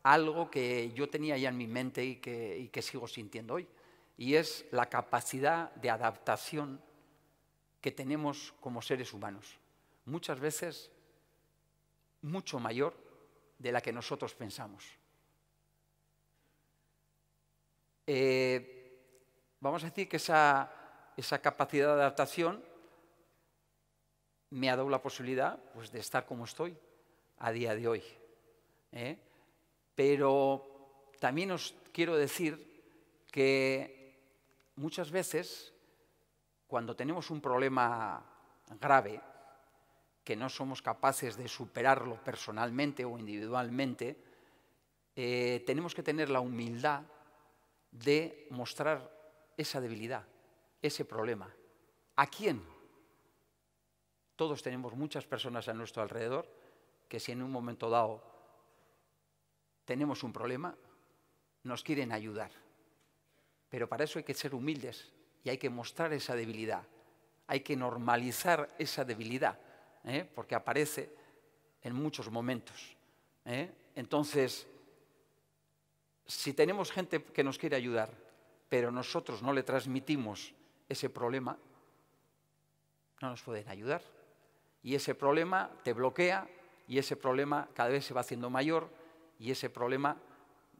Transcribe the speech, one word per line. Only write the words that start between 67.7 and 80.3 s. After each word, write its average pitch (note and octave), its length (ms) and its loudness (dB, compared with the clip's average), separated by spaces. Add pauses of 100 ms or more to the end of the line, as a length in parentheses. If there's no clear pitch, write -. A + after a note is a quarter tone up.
normalizar B2 920 2 (100)
esa D3 260 -2
debilidad, A2+ 540 -2 (460)
¿eh? C#3 280 -4
Porque A#2+ 220 -6
aparece C#3 580 0 (680)
en A#2+ 100 -6
muchos C3+ 380 -4
momentos, A#2 640 -6 (480)
¿eh? C3+ 280 -6 (240)
Entonces, C#3+ 720 0 (1600)
si - 300 -4
tenemos F3 380 2
gente E3 320 -2
que - 180 0
nos C3+ 160 -2
quiere D3 160 -2
ayudar, A#2+ 360 0 (580)
pero A#2+ 240 4
nosotros B2 500 -4
no C3 100 2
le C3 120 2
transmitimos C3 920 -2 (340)